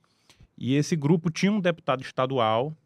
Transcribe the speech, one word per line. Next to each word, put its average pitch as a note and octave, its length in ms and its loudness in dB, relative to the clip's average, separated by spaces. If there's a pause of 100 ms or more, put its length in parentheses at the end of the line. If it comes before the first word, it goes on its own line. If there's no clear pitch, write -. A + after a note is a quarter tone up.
(560)
e B2+ 200 0
esse D3 200 0
grupo D#3+ 340 2
tinha F#3+ 220 0
um G#3+ 80 0
deputado E3 400 -2
estadual, B2+ 760 0 (120)